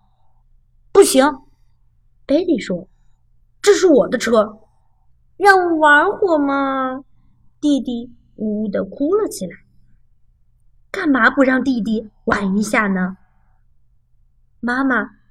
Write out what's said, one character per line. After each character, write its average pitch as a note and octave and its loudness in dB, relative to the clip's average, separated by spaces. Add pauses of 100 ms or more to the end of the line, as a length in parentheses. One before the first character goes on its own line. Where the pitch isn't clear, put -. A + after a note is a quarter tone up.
(960)
“不 G4 10
行！” C4+ 4 (1040)
贝 D#4+ 0
蒂 D4 -2
说 - -10 (720)
，“这 G4+ 4
是 F4+ 2
我 B3 4
的 - -4
车。 A3 -2 (760)
”“让 G4 4
我 F4 -2
玩 D4+ 4
会 F#4 -2
儿 D4+ 2
嘛！” C4+ -4 (560)
弟 C#4+ 0
弟 A#3+ -10 (220)
呜 G#3+ -6
呜 A3 -6
地 G3 -4
哭 D4 -4
了 G#4+ -2
起 - -10
来。 - -14 (1400)
“干 F4+ -2
嘛 B3 4
不 C4+ 2
让 B3+ 0
弟 B3 -2
弟 A3 -4 (180)
玩 G3 -2
一 G#3+ 0
下 G#3+ -2
呢？” F#3 -4 (1500)
妈 B3 -4
妈 A#3+ -2 (200)